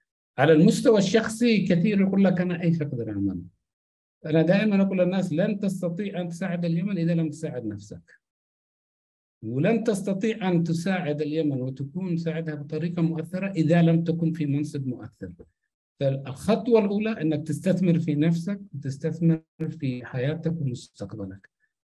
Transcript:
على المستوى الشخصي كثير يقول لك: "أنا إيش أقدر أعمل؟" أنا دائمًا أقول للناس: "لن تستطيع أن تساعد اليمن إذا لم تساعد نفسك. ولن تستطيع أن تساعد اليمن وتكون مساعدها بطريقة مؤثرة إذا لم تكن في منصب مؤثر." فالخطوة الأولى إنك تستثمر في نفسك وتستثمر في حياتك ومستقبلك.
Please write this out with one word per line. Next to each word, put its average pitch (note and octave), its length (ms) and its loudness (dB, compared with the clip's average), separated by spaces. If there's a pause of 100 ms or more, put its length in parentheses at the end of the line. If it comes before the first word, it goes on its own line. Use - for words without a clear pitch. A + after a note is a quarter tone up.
(380)
على D3+ 140 6
المستوى A3 460 6
الشخصي G#3+ 680 2
كثير G3 340 2
يقول F#3+ 240 4
لك: F3+ 160 4
"أنا F3+ 220 -2
إيش E3 200 2
أقدر A#2 280 -4
أعمل؟" G2 320 -2 (840)
أنا D#3+ 160 4
دائمًا G3 400 4
أقول F#3+ 160 2
للناس: F3+ 340 0
"لن G3 280 0
تستطيع F3+ 600 -4
أن F3 80 -6
تساعد F3 360 -6
اليمن F3 340 -2
إذا E3 160 0
لم D#3+ 160 0
تساعد B2+ 360 -8
نفسك. G2+ 580 -12 (1200)
ولن D#3 400 0
تستطيع G3+ 640 -2
أن E3+ 160 2
تساعد E3 580 -2
اليمن D3 380 -2
وتكون C#3+ 520 -6
مساعدها E3 420 -4
بطريقة D#3 480 -4
مؤثرة E3 440 -2
إذا E3+ 360 4
لم E3 220 4
تكن D#3+ 280 0
في D3+ 140 -2
منصب C#3 400 -2
مؤثر." G#2 460 -10 (680)
فالخطوة E3+ 840 2
الأولى G#3 260 0 (120)
إنك D#3 240 0
تستثمر E3+ 520 2
في D3+ 160 0
نفسك E3+ 460 0 (140)
وتستثمر D#3+ 680 0 (260)
في B2 360 -6
حياتك D#3 560 -4
ومستقبلك. G#2 880 -10 (400)